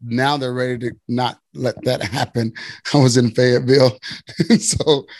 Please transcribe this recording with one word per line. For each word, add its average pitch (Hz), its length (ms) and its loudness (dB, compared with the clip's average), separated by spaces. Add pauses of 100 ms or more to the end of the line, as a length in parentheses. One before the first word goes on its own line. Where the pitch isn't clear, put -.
now 127 340 -2
they're 127 180 -6
ready 127 240 -4
to 120 180 -8 (120)
not 123 300 -4 (160)
let 127 300 -6
that 123 180 -2
happen. 113 500 -4 (200)
<laughs> - 220 -6
I 147 40 4
was 127 180 6
in 120 160 2
Fayetteville. 127 680 4
<laughs> - 580 0
So - 460 -2 (140)